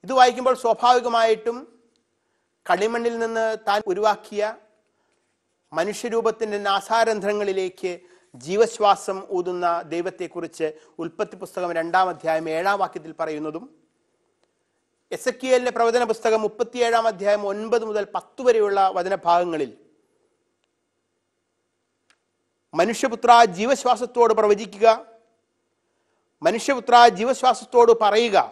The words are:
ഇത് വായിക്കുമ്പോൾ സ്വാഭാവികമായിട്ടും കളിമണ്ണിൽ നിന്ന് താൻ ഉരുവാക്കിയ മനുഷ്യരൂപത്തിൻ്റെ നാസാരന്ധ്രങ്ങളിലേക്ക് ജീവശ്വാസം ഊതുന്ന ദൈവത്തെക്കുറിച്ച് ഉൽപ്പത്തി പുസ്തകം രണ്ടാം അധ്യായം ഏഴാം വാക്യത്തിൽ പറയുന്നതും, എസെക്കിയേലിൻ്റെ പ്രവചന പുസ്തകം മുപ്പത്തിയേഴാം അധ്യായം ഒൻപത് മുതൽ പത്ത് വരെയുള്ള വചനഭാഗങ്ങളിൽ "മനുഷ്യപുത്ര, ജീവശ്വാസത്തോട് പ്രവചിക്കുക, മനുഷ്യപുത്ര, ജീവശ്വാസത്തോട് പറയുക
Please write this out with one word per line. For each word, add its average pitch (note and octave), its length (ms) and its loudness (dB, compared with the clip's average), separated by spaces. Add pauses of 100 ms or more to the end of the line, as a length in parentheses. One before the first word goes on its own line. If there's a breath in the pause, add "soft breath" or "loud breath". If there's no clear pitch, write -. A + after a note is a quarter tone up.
ഇത് G3 140 -8
വായിക്കുമ്പോൾ B3 440 4
സ്വാഭാവികമായിട്ടും A#3 960 0 (1080)
കളിമണ്ണിൽ A#3 540 -2
നിന്ന് A3+ 240 -4 (220)
താൻ G3+ 100 2 (140)
ഉരുവാക്കിയ G#3 500 -2 (1400)
മനുഷ്യരൂപത്തിൻ്റെ A3 880 -4
നാസാരന്ധ്രങ്ങളിലേക്ക് G3 1300 -2 (520 soft breath)
ജീവശ്വാസം G3+ 760 0 (180)
ഊതുന്ന F3+ 300 -4 (260)
ദൈവത്തെക്കുറിച്ച് E3+ 760 -8 (360 soft breath)
ഉൽപ്പത്തി F#3 380 -8
പുസ്തകം F3+ 380 -8
രണ്ടാം F3 340 0
അധ്യായം D#3+ 340 -4 (100)
ഏഴാം G3 260 -2
വാക്യത്തിൽ D#3+ 380 -8
പറയുന്നതും, D#3 440 -8 (1500)
എസെക്കിയേലിൻ്റെ B3 640 -2
പ്രവചന A#3 340 2
പുസ്തകം A3 360 0
മുപ്പത്തിയേഴാം A#3 640 -2
അധ്യായം G3+ 400 -2
ഒൻപത് A3 380 -2
മുതൽ G#3 160 -4 (100)
പത്ത് - 320 -10
വരെയുള്ള G#3 320 2 (180)
വചനഭാഗങ്ങളിൽ F3 760 0 (3000)
"മനുഷ്യപുത്ര, A#3 500 0 (260)
ജീവശ്വാസത്തോട് A#3+ 840 0
പ്രവചിക്കുക, G#3 480 0 (1600)
മനുഷ്യപുത്ര, A#3 480 0 (240)
ജീവശ്വാസത്തോട് A#3+ 760 2 (100)
പറയുക G#3 360 2 (140)